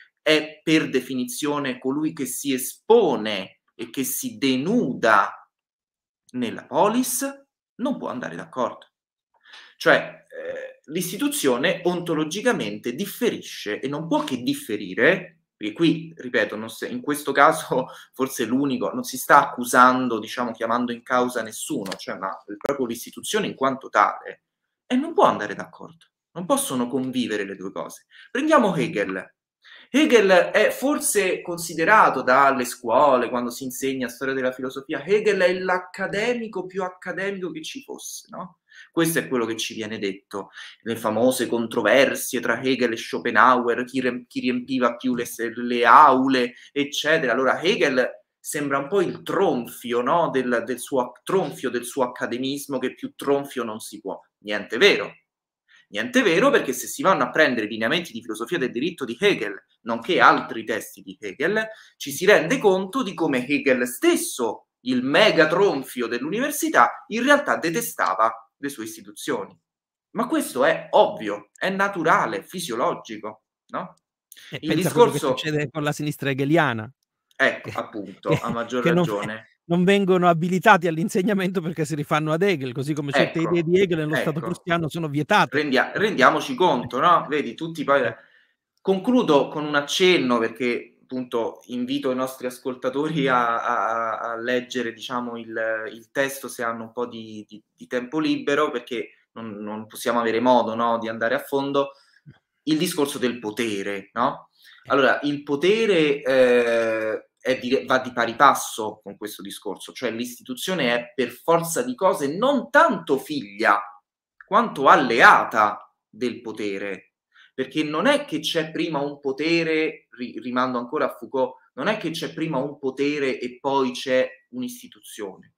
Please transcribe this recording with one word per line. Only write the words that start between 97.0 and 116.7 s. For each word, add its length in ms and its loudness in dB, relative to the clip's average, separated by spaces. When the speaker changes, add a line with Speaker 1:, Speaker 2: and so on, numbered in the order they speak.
Speaker 1:
di, 420 -12
di, 140 -20
di 100 -20
tempo 340 -4
libero, 520 0
perché 380 -8
non, 240 -12
non 300 -10
possiamo 340 -2
avere 180 0
modo, 340 4
no, 260 0
di 100 -6
andare 260 -2
a 40 -2
fondo. 520 -2
Il 140 0
discorso 420 -2
del 200 -2
potere, 760 -6
no? 360 -4
Allora, 360 4
il 200 -4
potere... 800 2
Eh, 1080 2
è 200 -2
di, 260 0
va 140 2
di 120 -6
pari 240 -2
passo 680 2
con 140 -16
questo 260 -12
discorso, 500 -12
cioè 160 -6
l'istituzione 880 -4
è 180 -6
per 160 -2
forza 540 0
di 100 -6
cose 420 0
non 360 0
tanto 480 4
figlia 600 0
quanto 400 2
alleata 1080 6
del 320 -6
potere, 720 -8